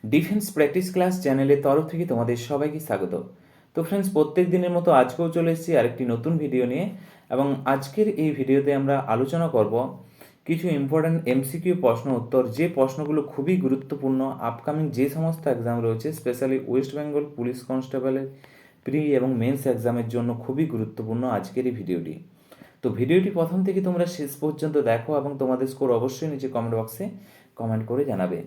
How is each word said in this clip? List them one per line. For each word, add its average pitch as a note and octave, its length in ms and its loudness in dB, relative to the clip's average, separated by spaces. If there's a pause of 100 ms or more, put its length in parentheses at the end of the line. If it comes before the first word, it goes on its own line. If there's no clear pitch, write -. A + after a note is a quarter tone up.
(140)
ডিফেন্স F#3 320 2 (100)
প্র্যাকটিস D#3 380 2
ক্লাস F#3 200 4 (100)
চ্যানেলের C#3 420 4
তরফ D3 260 4
থেকে E3 200 -2
তোমাদের A#2 260 0 (120)
সবাইকে D3+ 380 -2
স্বাগত। F#2+ 260 -2 (640)
তো D#3+ 120 0
ফ্রেন্ডস, G3 280 0
প্রত্যেক D#3 380 4
দিনের F3+ 240 2
মতো E3+ 120 2 (120)
আজকেও E3 340 0
চলে E3 200 2
এসেছি E3 240 -6
আরেকটি A#2 240 0 (100)
নতুন B2+ 200 -2 (100)
ভিডিও B2+ 280 0
নিয়ে, D#3+ 140 -2 (480)
এবং C3+ 140 2 (260)
আজকের G#3 340 0 (160)
এই D3+ 160 2
ভিডিওতে C3+ 400 4
আমরা C#3 160 2 (180)
আলোচনা D3 420 0
করব G#2+ 180 4 (760)
কিছু E3+ 180 -2 (160)
ইম্পর্ট্যান্ট D#3+ 380 2 (140)
এমসিকিউ E3 420 0 (100)
প্রশ্ন A2+ 220 2 (120)
উত্তর, B2+ 220 2 (160)
যে E3 80 2 (120)
প্রশ্নগুলো D3 440 0 (120)
খুবই D#3 220 0 (100)
গুরুত্বপূর্ণ C3+ 540 -2 (300)
আপকামিং D3+ 360 -4 (120)
যে C3 80 4 (100)
সমস্ত D#3+ 280 -2 (100)
এক্সাম A#2 320 -2
রয়েছে, A2+ 220 0 (120)
specially C3 400 0 (100)
ওয়েস্ট C3+ 280 0
বেঙ্গল D3 260 -2 (140)
পুলিশ B2 200 -4 (120)
কনস্টেবলের C3 580 -2 (580)
প্রি C#3+ 160 0 (160)
এবং B2+ 120 2 (120)
মেন্স C3+ 200 0 (120)
এক্সামের A#2 420 0
জন্য A#2+ 140 0 (140)
খুবই C#3+ 300 -2
গুরুত্বপূর্ণ A2 500 -4 (140)
আজকের G2 320 -4
এই A#2 120 -4
ভিডিওটি। E2 340 -4 (680)
তো A#2+ 180 0
ভিডিওটি F3 380 4
প্রথম E3+ 300 0
থেকে F#3+ 200 0
তোমরা F3 180 2 (120)
শেষ C#3+ 140 -6 (120)
পর্যন্ত D3+ 320 -2 (140)
দেখো A#2 220 0 (100)
এবং C#3+ 100 -6 (100)
তোমাদের B2+ 320 0
স্কোর C3+ 160 0 (100)
অবশ্যই C3 340 -2
নিচে C3 220 -6
কমেন্ট A2+ 240 -2
বক্সে A2+ 260 -6 (540)
কমেন্ট A2+ 300 -2
করে C3 200 0
জানাবে। F2+ 380 -2